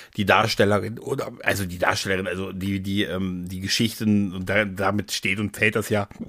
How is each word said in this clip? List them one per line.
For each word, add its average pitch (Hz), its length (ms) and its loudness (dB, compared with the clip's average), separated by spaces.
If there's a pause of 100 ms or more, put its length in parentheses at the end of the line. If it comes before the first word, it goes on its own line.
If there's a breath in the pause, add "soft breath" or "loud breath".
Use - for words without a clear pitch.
(180 loud breath)
die 104 80 0
Darstellerin 104 760 4
oder, - 320 -6 (120)
also 101 220 0
die 87 140 -8
Darstellerin, 95 480 0
also 92 240 -4
die, 95 300 -2
die, 98 220 0
ähm, 92 440 -2
die 92 140 -8
Geschichten 104 720 2
und 92 160 -6
da, 104 160 2
damit 98 480 -2
steht 98 260 -2
und 104 160 -2
fällt 110 220 2
das 107 120 -2
ja 104 200 0 (180)